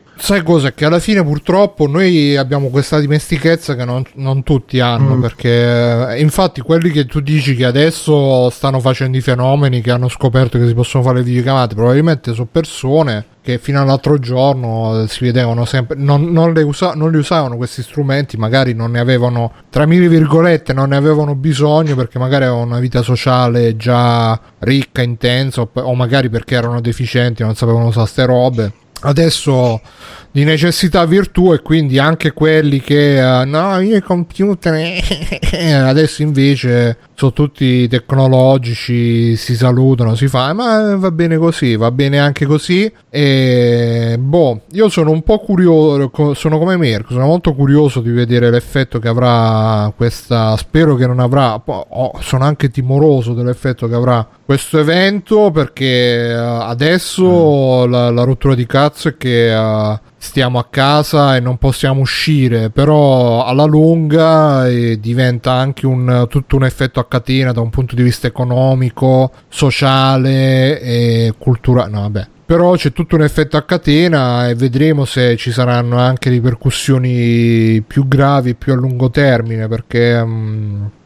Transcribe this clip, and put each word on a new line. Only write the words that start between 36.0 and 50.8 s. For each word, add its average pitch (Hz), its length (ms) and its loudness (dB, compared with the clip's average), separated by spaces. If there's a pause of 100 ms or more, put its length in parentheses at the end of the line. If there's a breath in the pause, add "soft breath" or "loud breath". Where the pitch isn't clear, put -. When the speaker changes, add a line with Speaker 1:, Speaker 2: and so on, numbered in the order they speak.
Speaker 1:
invece 131 760 0 (160 soft breath)
sono 135 200 0
tutti 127 520 0 (680)
tecnologici, 117 840 -2
si 120 200 -4
salutano, 123 600 2
si 135 120 0
fa, 131 260 -2
ma 214 420 0
va 190 160 0
bene 165 260 0
così, 160 380 0
va 117 160 0
bene 139 280 0
anche 143 260 0
così. 180 460 0 (180 soft breath)
E 123 1080 0
boh, 135 420 0 (100)
io 208 180 2
sono 156 220 0
un 160 100 0
po' 214 180 0
curio-, 156 720 2
co-, 147 240 -2
sono 156 240 -2
come 180 200 0
Mirko, 117 360 -2
sono 127 140 0
molto 170 260 0
curioso 139 480 2
di 117 80 -4
vedere 120 400 2
l'effetto 120 500 -2
che 113 100 -6
avrà 113 840 0
questa, 113 600 -2
spero 151 380 2